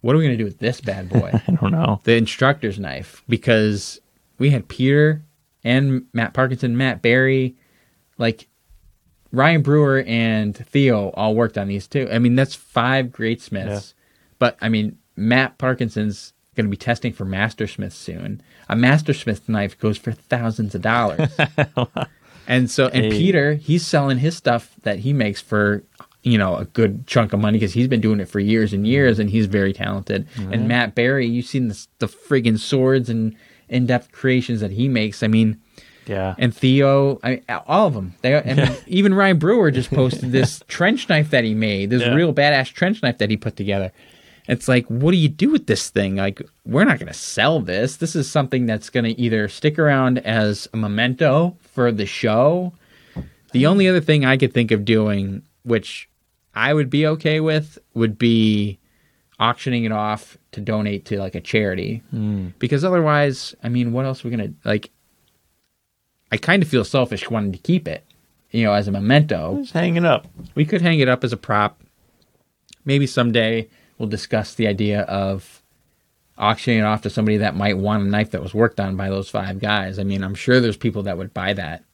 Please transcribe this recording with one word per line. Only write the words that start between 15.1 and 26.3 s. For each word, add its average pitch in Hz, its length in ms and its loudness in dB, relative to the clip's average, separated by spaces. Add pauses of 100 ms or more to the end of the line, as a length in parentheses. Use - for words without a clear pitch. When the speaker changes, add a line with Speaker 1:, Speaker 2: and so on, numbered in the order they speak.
Speaker 1:
Matt 127 420 0
Parkinson's 110 720 -4 (220)
gonna 107 140 0
be 101 80 -4
testing 117 360 -4
for - 120 -10
Mastersmith 98 680 -6
soon. 92 460 -12 (280)
A 104 80 -2
Mastersmith 131 720 0
knife 101 320 -4
goes 110 180 -2
for - 140 -8
thousands 113 640 -4
of 90 60 -8
dollars. 113 560 0
Speaker 2:
<laughs> - 0 - (1080)
Speaker 1:
And 127 240 0
so, 135 180 2
and 127 180 0
Speaker 2:
Hey. 107 40 0
Speaker 1:
Peter, 151 440 2
he's 151 320 -2
selling 139 320 0
his 156 180 -2
stuff - 460 -2
that 101 160 -4
he 131 160 -2
makes 107 260 -2
for, 104 420 0 (400)
you 120 140 2